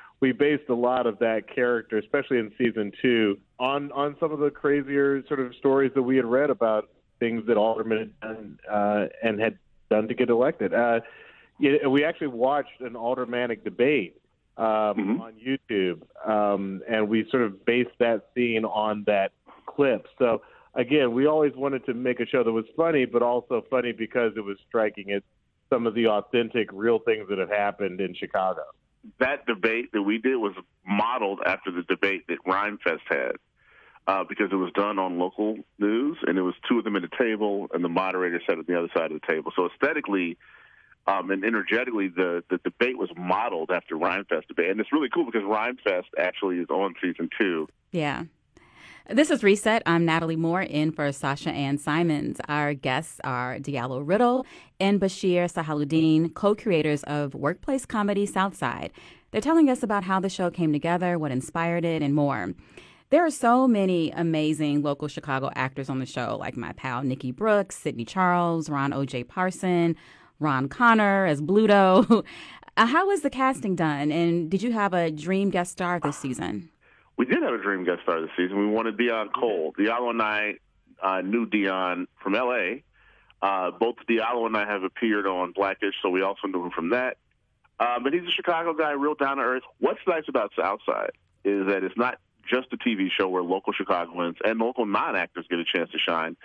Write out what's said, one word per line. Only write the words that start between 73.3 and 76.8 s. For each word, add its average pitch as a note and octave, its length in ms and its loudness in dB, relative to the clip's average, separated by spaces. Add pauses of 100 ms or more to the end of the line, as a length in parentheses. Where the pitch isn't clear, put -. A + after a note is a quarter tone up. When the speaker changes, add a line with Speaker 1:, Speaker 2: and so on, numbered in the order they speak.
Speaker 3:
done, D3+ 340 0
and E3+ 400 2
did F#3 120 0
you A#3+ 100 0
have G#3 220 0
a E3+ 180 2
dream F#3 380 0
guest F3 240 -2
star F3+ 260 -2
this D3 160 -2
season? C#3 540 -6 (480)